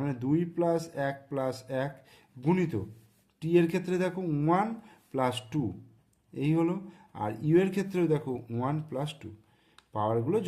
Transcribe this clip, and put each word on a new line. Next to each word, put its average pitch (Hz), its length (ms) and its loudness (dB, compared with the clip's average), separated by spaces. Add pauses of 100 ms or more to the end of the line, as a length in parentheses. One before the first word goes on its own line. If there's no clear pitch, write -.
মানে 139 120 -2 (100)
দুই 151 160 4 (140)
plus 170 280 2 (260)
এক 139 80 -4 (120)
plus 131 280 -2 (280)
এক 147 80 -4 (440)
গুণিত 160 380 2 (640)
টি 156 80 -4 (120)
এর 170 100 6
ক্ষেত্রে 175 240 -2 (100)
দেখো 180 160 -2 (240)
ওয়ান 185 240 4 (440)
প্লাস 127 240 0 (160)
টু, 151 100 -2 (840)
এই 151 140 4
হলো। 165 160 2 (480)
আর 107 80 -2 (160)
ইউ 151 160 4
এর 190 120 2
ক্ষেত্রেও 185 400 0
দেখো 139 180 -2 (220)
ওয়ান 131 220 0 (120)
প্লাস 139 220 -4 (100)
টু, - 80 -14 (640)
পাওয়ারগুলো 117 540 2